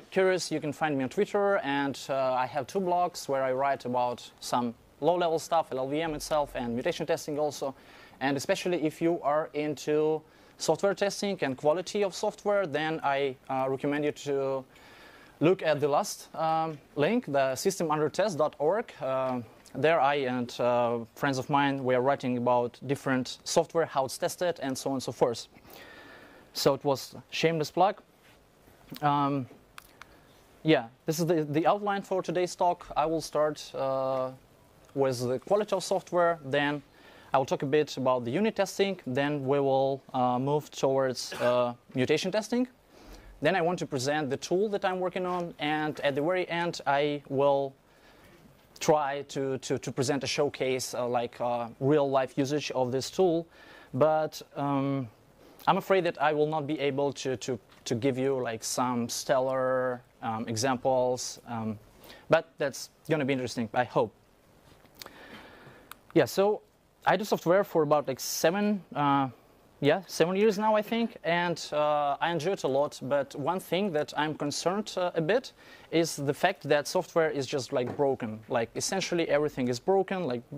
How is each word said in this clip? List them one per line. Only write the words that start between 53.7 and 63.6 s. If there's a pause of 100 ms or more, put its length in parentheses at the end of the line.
But, (140)
um, (580)
I'm
afraid
that
I
will
not
be
able
to,
to, (240)
to
give
you,
like,
some
stellar, (220)
um,
examples,
um, (520)
but
that's (200)
gonna
be
interesting,